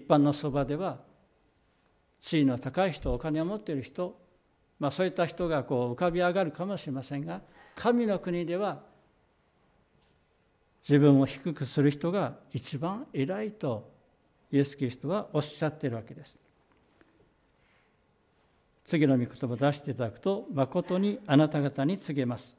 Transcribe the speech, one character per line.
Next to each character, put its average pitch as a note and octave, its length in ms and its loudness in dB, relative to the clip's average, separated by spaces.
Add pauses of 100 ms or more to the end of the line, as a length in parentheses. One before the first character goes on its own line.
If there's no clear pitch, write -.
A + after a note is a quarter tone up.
般 D#3 100 6
の C#3+ 140 6
相 D3 180 -4
場 C#3 140 0
で C#3+ 120 -2
は D#3+ 240 -6 (1200)
地 D#3+ 220 2
位 - 40 6
の B2 120 2
高 C#3 280 0
い E3+ 60 -2
人、 C3+ 200 -4
お A#2+ 60 0
金 D#3 220 -2
を D#3+ 40 -2
持 G3 120 -4
っ G#3+ 40 -12
て F#3+ 120 -8
い - 20 -2
る C3 80 -4
人、 - 340 -8 (640)
ま D3 100 0
あ、 - 40 -2
そ F3+ 100 -2
う F#3 40 4
い F3+ 40 -2
っ - 20 -4
た F3 140 0
人 F3 220 -4
が D3 160 0
こ B2 240 0
う A#2+ 40 -4
浮 - 40 -6
か F3+ 140 0
び F3 100 0
上 F3+ 120 4
が F#3+ 120 0
る D#3 80 -2
か F3 120 -8
も G3 140 -4
し - 80 -12
れ D3 60 -4
ま C3 100 -6
せ C#3+ 160 -8
ん D3 80 -6
が、 F3+ 160 -8 (320)
神 A#3+ 320 2
の G3 120 2
国 F3 280 -4
で E3+ 100 -2
は F3+ 240 -4 (2000)
自 D3 100 8
分 C#3 220 8
を C3+ 60 4
低 - 260 -6
く C#3+ 140 -8
す D3 160 0
る C#3+ 80 6
人 C#3+ 200 -2
が F3 280 -2 (140)
一 C3 260 -6
番 F#3+ 340 -6
偉 E3 300 -2
い G#3 100 -6
と B2 400 -6 (580)
イ C#3+ 80 4
エ C#3 60 6
ス・ C#3 100 -4
キ C3+ 120 -4
リ A#2+ 40 -4
ス - 80 -12
ト C#3+ 120 -8
は G#3 240 -2
お D3+ 60 2
っ - 20 2
し - 200 -10
ゃ D#3 60 2
っ C#3+ 80 -4
て D3+ 120 -6
い - 20 -2
る A#2 60 -4
わ G#2+ 60 -8
け - 120 -18
で D3+ 100 -20
す。 - 140 -20 (2500)
次 D#3 220 2
の C3+ 100 6
御 B2 80 2
言 - 40 -2
葉 - 180 -6
を A#2 100 -4
出 C#3 160 2
し C#3+ 80 -10
て C#3 120 -6
い - 20 -10
た A#2+ 100 -4
だ A2 60 -4
く - 100 -16
と、 G3 320 -2
「誠 E3+ 460 0
に G3+ 280 0
あ C#3 100 4
な D3+ 120 8
た D3+ 140 0
方 C#3 220 -2
に F3+ 120 0
告 D3 240 -4
げ B2+ 60 0
ま A#2+ 100 -2
す。 - 220 -18